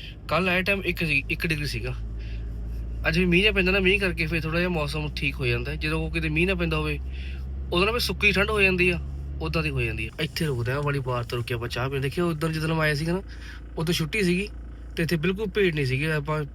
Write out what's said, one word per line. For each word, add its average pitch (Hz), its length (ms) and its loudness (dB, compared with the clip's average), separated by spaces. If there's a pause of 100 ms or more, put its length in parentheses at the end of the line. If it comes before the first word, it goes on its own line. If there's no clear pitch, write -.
(280)
ਕੱਲ੍ਹ 180 220 2
ਆਏ 185 120 2
ਟਾਈਮ 196 220 0
ਇੱਕ 175 200 -2
ਸੀ, 147 240 0
ਇੱਕ - 180 -2
ਡਿਗਰੀ 151 200 0
ਸੀਗਾ। 120 280 -4 (1120)
ਅੱਜ 160 100 4
ਵੀ 185 60 6
ਮੀਂਹ 175 180 6
ਜਿਹਾ 214 100 6
ਪੈਂਦਾ 190 200 4
ਨਾ, 196 80 4
ਮੀਂਹ 190 200 6
ਕਰਕੇ 170 260 0
ਫਿਰ 160 140 0
ਥੋੜ੍ਹਾ 160 180 0
ਜਿਹਾ 180 120 2
ਮੌਸਮ 151 460 -2
ਠੀਕ 143 180 -2
ਹੋ 135 120 -4
ਜਾਂਦਾ 120 240 0
ਹੈ। 156 60 -4
ਜਦੋਂ 156 340 0
ਕਿਤੇ 160 180 -2
ਮੀਂਹ 160 180 2
ਨਾ 196 80 2
ਪੈਂਦਾ 165 220 0
ਹੋਵੇ, 151 220 -2 (720)
ਉਦੋਂ 180 140 4
ਨਾ 220 60 2
ਫਿਰ 240 80 0
ਸੁੱਕੀ 202 320 2
ਠੰਡ 202 180 4
ਹੋ 214 120 2
ਜਾਂਦੀ 185 280 4
ਆ, 170 80 0 (420)
ਉੱਦਾਂ 160 220 0
ਦੀ 156 80 -2
ਹੋ 135 120 -2
ਜਾਂਦੀ 113 240 -2
ਆ। 117 40 -8 (100)
ਇੱਥੇ 160 260 -2
ਰੁਕਦੇ 123 260 0
ਆ, 139 40 0
ਆਹ 147 60 -2
ਵਾਲੀ 143 160 0
ਬਾਰ 123 260 -2
ਤੋਂ 123 140 -4
ਰੁਕੇ 120 160 -4
ਆਪਾਂ 120 140 -4
ਚਾਹ 120 220 -2
ਪੀਣ। 135 100 -4
ਦੇਖਿਓ 170 300 0
ਉਦੋਂ 160 180 0
ਜਦੋਂ 160 200 -2
ਮੈਂ 160 160 2
ਆਇਆ 151 100 4
ਸੀਗਾ 165 180 0
ਨਾ, 190 100 0 (560)
ਉਦੋਂ 160 160 2
ਛੁੱਟੀ 202 280 0
ਸੀਗੀ 180 260 4 (480)
ਤੇ 170 60 0
ਇੱਥੇ 165 140 2
ਬਿਲਕੁਲ 190 380 0
ਭੀੜ 190 200 4
ਨਹੀਂ 143 120 2
ਸੀਗੀ। 131 200 0
ਆਪਾਂ 151 380 0 (100)